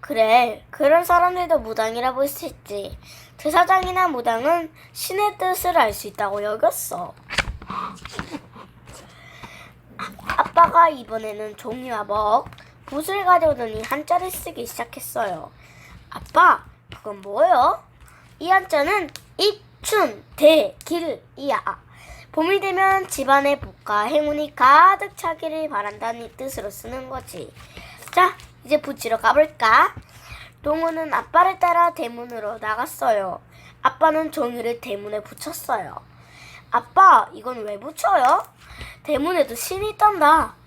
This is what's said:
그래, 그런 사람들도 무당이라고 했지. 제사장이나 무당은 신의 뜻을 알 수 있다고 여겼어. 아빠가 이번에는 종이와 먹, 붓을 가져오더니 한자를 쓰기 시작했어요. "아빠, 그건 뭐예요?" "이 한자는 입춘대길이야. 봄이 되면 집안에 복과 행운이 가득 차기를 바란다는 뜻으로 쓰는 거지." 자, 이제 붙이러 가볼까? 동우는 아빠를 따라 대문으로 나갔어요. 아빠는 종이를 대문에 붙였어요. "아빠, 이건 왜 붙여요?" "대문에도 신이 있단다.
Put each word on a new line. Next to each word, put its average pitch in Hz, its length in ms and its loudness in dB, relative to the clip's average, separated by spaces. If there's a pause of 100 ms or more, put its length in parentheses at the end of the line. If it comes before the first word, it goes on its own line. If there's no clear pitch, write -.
그래, 226 640 2
그런 311 320 4
사람들도 349 580 2
무당이라고 226 640 -4
했지. - 760 -10 (400)
제사장이나 370 720 0
무당은 262 640 -2 (220)
신의 415 460 -4
뜻을 359 400 -2
알 214 160 2
수 - 140 -12
있다고 202 340 -6
여겼어. 208 720 -4 (3250)
아빠가 330 540 4
이번에는 220 680 -10
종이와 240 480 -10
먹, 208 460 0 (340)
붓을 370 400 -6
가져오더니 277 580 2
한자를 349 480 -4
쓰기 - 360 -10
시작했어요. 226 840 -8 (600)
"아빠, - 520 4 (320)
그건 202 280 -14
뭐예요?" 269 600 2 (560)
"이 330 120 -4
한자는 370 580 0 (300)
입춘대길이야. 311 2250 0 (680)
봄이 359 300 0
되면 381 480 0
집안에 277 500 0
복과 208 440 -6
행운이 294 520 -2
가득 370 640 6
차기를 311 540 -6
바란다는 220 680 -8
뜻으로 262 320 -10
쓰는 254 400 -14
거지." - 420 -14 (600)
자, 370 260 2 (280)
이제 294 160 2
붙이러 226 380 -4
가볼까? 269 760 4 (680)
동우는 320 500 -2
아빠를 370 460 2
따라 339 340 2
대문으로 233 680 -10
나갔어요. 214 840 -2 (420)
아빠는 311 500 0
종이를 240 480 -6
대문에 208 400 -8
붙였어요. 208 720 -8 (760)
"아빠, 294 600 6
이건 226 340 -10
왜 208 120 -10
붙여요?" 302 640 2 (600)
"대문에도 294 520 -2
신이 381 360 -6
있단다. 349 640 2 (120)